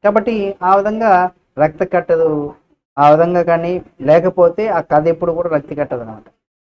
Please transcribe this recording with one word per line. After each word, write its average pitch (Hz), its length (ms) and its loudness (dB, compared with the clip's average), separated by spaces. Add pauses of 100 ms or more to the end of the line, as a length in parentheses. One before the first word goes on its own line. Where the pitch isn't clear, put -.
కాబట్టి 214 320 0 (280)
ఆ 185 120 2
విధంగా 214 380 0 (480)
రక్త 156 220 0 (100)
కట్టదు, 165 360 0 (680)
ఆ 143 140 4
విధంగా 170 320 2
కానీ 170 300 -2 (280)
లేకపోతే 170 640 2 (140)
ఆ - 20 0 (120)
కథ 151 160 2
ఎప్పుడు 170 300 -2
కూడా 170 180 -4
రక్తి 143 200 -6
కట్టదు 135 300 -6
అనమాట. 110 200 -20 (360)